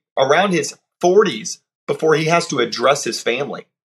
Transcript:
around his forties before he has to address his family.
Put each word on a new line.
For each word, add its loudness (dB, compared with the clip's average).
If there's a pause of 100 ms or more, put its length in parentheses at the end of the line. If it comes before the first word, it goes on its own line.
(180)
around 2
his -4 (240)
forties 2 (260)
before 0
he -2
has 0
to -4
address 0
his -6
family. -6 (340)